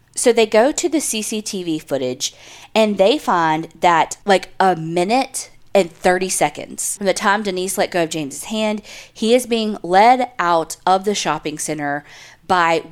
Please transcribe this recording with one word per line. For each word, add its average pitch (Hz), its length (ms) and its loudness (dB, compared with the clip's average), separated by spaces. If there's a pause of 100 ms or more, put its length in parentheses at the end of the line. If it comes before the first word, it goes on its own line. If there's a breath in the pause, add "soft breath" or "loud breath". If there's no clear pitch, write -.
(140)
So - 180 2
they 226 140 4
go 226 260 4
to - 160 -4
the 294 120 -2
C 220 220 -6
C 214 200 -6
T 196 200 -8
V 160 160 -4
footage 131 560 -6 (400 loud breath)
and 214 220 2
they 208 220 4
find 165 500 0 (120)
that, 170 440 2
like, 190 340 0
a 185 160 4
minute 175 760 -2 (240)
and 185 180 2
thirty 185 380 0
seconds - 640 -4
from 202 100 -6
the 185 60 2
time 208 300 0
Denise 185 340 -4
let 196 140 0
go 170 140 0
of 156 60 -6
James's 151 340 -8
hand, 214 360 -4 (320 loud breath)
he 226 220 2
is 247 120 4
being 220 360 -2
led 226 560 4
out 170 480 0
of 190 180 2
the 208 100 -2
shopping 151 440 -4
center 147 440 -6 (440 loud breath)
by 170 460 2